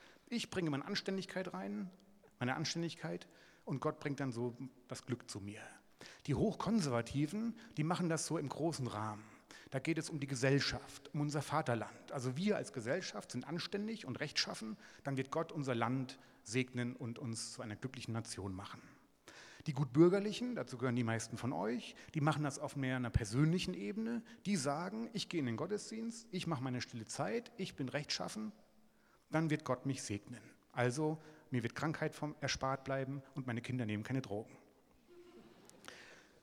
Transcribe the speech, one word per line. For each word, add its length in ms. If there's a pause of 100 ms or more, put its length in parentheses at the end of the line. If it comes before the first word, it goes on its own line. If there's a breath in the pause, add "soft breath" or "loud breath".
(280 loud breath)
Ich 220
bringe 200
meine 140
Anständigkeit 680
rein, 360 (480)
meine 180
Anständigkeit, 680 (380 loud breath)
und 160
Gott 200
bringt 200
dann 120
so 240 (300)
das 200
Glück 240
zu 100
mir. 220 (640 loud breath)
Die 80
Hochkonservativen, 1200 (200 loud breath)
die 80
machen 240
das 180
so 120
im 100
großen 380
Rahmen. 380 (460 loud breath)
Da 100
geht 180
es 120
um 100
die 80
Gesellschaft, 840
um 80
unser 220
Vaterland. 720
Also 240
wir 200
als 160
Gesellschaft 600
sind 140
anständig 580
und 160
rechtschaffen, 560 (260 loud breath)
dann 140
wird 140
Gott 220
unser 220
Land 440 (240 loud breath)
segnen 520
und 240
uns 340
zu 100
einer 140
glücklichen 380
Nation 400
machen. 260 (840 loud breath)
Die 60
Gutbürgerlichen, 840
dazu 240
gehören 160
die 80
meisten 340
von 160
euch, 440 (180 loud breath)
die 60
machen 240
das 160
auf 160
mehr 200
einer 140
persönlichen 640
Ebene. 480 (220 loud breath)
Die 100
sagen, 580
„Ich 160
gehe 120
in 60
den 100
Gottesdienst, 760
ich 160
mache 160
meine 180
stille 260
Zeit, 500
ich 180
bin 140
rechtschaffen, 640 (800 soft breath)
dann 200
wird 140
Gott 200
mich 200
segnen. 360 (300)
Also, 500 (300 loud breath)
mir 140
wird 100
Krankheit 400
vom, 260
erspart 440
bleiben 380 (120)
und 140
meine 120
Kinder 260
nehmen 180
keine 180
Drogen.“ 340 (1900 loud breath)